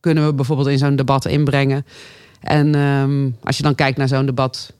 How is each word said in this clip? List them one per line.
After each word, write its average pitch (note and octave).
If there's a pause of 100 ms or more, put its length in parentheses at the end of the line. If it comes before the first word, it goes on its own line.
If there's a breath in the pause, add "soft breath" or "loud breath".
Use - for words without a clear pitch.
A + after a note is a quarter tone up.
kunnen D3+
we D3+
bijvoorbeeld C#3
in C#3
zo'n C#3+
debat C3+
inbrengen? C#3 (540 loud breath)
En, D3+
ehm, C#3 (120)
als -
je -
dan C#3+
kijkt C3+
naar C3+
zo'n C3+
debat C3